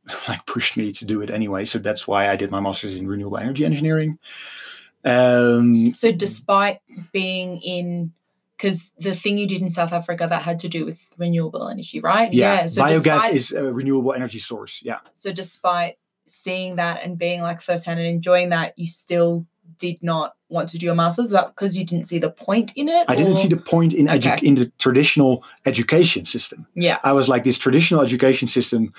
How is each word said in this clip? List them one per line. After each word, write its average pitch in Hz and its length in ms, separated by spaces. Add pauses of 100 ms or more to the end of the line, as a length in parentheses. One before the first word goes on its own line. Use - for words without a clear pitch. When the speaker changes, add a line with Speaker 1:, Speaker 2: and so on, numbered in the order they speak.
Speaker 1:
<laughs> - 260
like, 117 180
pushed - 300
me 107 160
to - 120
do 107 160
it 104 100
anyway. 104 340
So - 160
that's 104 260
why 101 240
I 98 60
did 98 140
my 98 100
master's 98 360
in 95 120
renewable 101 300
energy 135 260
engineering. 156 540 (840)
Um, 120 920
Speaker 2:
So 226 180
despite 196 680 (340)
being 185 480
in, 175 520 (460)
'cause 185 400
the 185 160
thing 202 240
you 202 100
did 185 120
in 180 100
South 170 220
Africa 170 380
that 160 120
had 170 180
to 180 80
do 165 160
with 160 160 (180)
renewable 165 500
energy, - 320
right? 208 320
Speaker 1:
Yeah, 196 300
Speaker 2:
Yeah, 165 40
so 127 160
Speaker 1:
biogas 156 200
Speaker 2:
despite 175 320
Speaker 1:
is 123 180
a 135 200
renewable 135 400
energy 123 260
source, 104 460
yeah. 110 160 (140)
Speaker 2:
So 196 180
despite 175 680 (280)
seeing 185 500
that 170 260
and 175 160
being, 175 220
like, 170 200
firsthand 170 380
and 170 100
enjoying 175 420
that, 165 280
you 170 80
still 170 580 (340)
did 175 240
not 160 320 (140)
want 165 200
to 165 100
do 170 120
a 170 40
master's? 170 320
Is 208 60
that 180 240
'cause 190 200
you 185 80
didn't 165 220
see 170 120
the 170 120
point 214 460
in 285 120
it, 339 200
Speaker 1:
I - 80
didn't 180 160
Speaker 2:
or? 165 40
Speaker 1:
see 190 120
the 165 80
point 165 380
in 147 120
edu-, 139 280
Speaker 2:
Okay. - 120
Speaker 1:
in 143 100
the 123 100 (120)
traditional 131 640 (220)
education 127 580
system. - 500
Speaker 2:
Yeah. 170 280
Speaker 1:
I 139 100
was 135 160
like, 123 140
"This 123 160
traditional 156 440
education 127 460
system 117 500